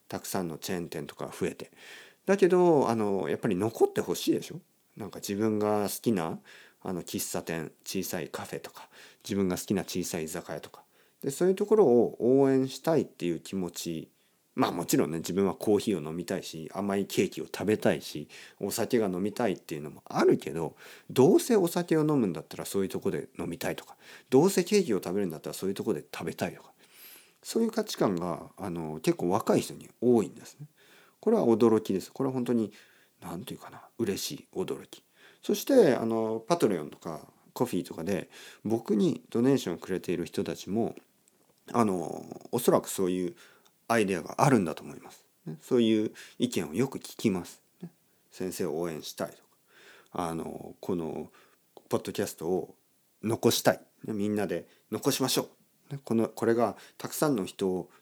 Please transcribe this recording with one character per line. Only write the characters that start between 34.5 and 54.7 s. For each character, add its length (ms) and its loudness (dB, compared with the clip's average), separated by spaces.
驚 320 -6
き。 180 -20
そ 120 -2
し 120 -2
て、 300 6
あ 100 -2
の、 420 0
パ 80 2
ト 140 4
レ 100 0
オ 60 -6
ン 60 -12
と 60 -20
か、 300 -10
コ 140 -2
フ 80 -4
ィ 80 0
ー 20 -10
と 100 -12
か 120 -8
で、 240 -2
僕 320 0
に 260 2
ド 100 0
ネ 140 6
ー 20 4
シ 100 -4
ョ 60 -2
ン 20 -4
を 40 -8
く 120 -10
れ 80 -2
て 140 -4
い 40 0
る 80 -4
人 200 -4
た 100 -4
ち 140 -12
も、 260 -2
あ 100 4
の、 420 -2
お 60 0
そ 120 4
ら 80 6
く 100 -4
そ 160 -2
う 60 2
い 160 0
う 80 -8
ア 120 2
イ 60 2
デ 120 0
ア 40 -4
が 180 -12
あ 100 6
る 80 8
ん 80 4
だ 80 -2
と 100 -10
思 120 -14
い 40 -18
ま 120 -20
す。 120 -20
ね。 160 -10
そ 160 0
う 40 6
い 240 4
う 60 -6
意 100 0
見 200 -4
を 40 -10
よ 140 0
く 100 -12
聞 200 -14
き 120 0
ま 160 0
す。 160 -20
ね。 100 -14
先 220 -8
生 120 -4
を 140 -4
応 100 -4
援 140 -8
し 100 -12
た 120 -6
い 40 -8
と 60 -20
か、 60 -20
あ 220 -4
の、 460 -10
こ 160 -4
の 360 -6
ポ 80 0
ッ 60 -4
ド 80 -6
キ 120 -4
ャ 40 -2
ス 80 -12
ト 120 -8
を 280 -2
残 300 2
し 100 0
た 120 4
い。 80 -6
ね。 80 -4
み 140 -2
ん 80 0
な 120 0
で 200 -6